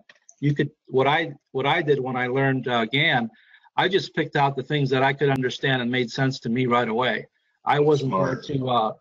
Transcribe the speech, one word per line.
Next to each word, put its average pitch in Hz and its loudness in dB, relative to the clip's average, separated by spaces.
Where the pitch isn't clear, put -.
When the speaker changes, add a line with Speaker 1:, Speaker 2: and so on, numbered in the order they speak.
Speaker 1:
You 143 0
could, 147 -2
what 131 2
I, 156 -2
what 131 -4
I 165 0
did 143 2
when 127 -4
I 123 -2
learned, 131 0
uh, 120 2
Gann, 135 0
I 160 2
just 175 -2
picked 156 -2
out 139 2
the 131 -4
things 143 0
that 131 2
I 135 2
could 139 0
understand 127 -2
and 120 -2
made 127 -2
sense 131 -2
to - -6
me 127 0
right 120 2
away. 113 -2
I 135 2
wasn't 139 2
going 127 0
Speaker 2:
Smart. - -16
Speaker 1:
to, 131 -4
uh, 110 0